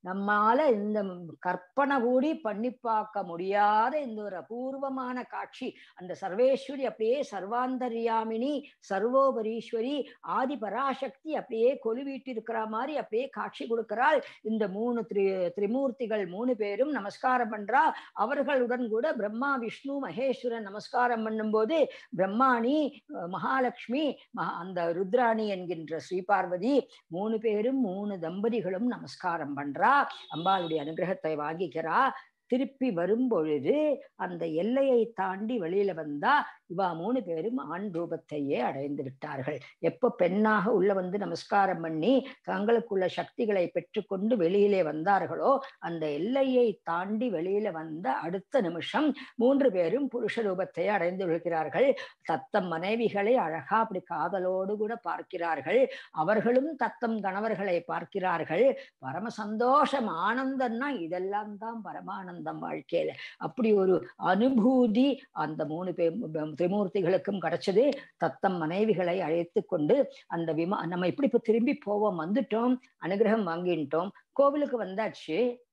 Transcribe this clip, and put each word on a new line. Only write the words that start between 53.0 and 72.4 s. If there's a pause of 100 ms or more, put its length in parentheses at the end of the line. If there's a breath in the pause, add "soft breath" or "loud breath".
அழகா
அப்படி
காதலோடு
கூட
பார்க்கிறார்கள். (200 loud breath)
அவர்களும்
தத்தம்
கணவர்களை
பார்க்கிறார்கள். (200 loud breath)
பரம
சந்தோஷம்,
ஆனந்தம்னா
இதெல்லாம்
தான்
பரமானந்தம்
வாழ்க்கையில. (260 loud breath)
அப்படி
ஒரு
அனுபூதி (100)
அந்த
மூணு
பே-,
திரிமூர்த்திகளுக்கும்
கிடைச்சது. (260 loud breath)
தத்தம்
மனைவிகளை
அழைத்து
கொண்டு (160 loud breath)
அந்த
விமா-,
நம்ம
எப்படி
இப்ப
திரும்பி
போவோம்,
வந்துட்டோம், (240 soft breath)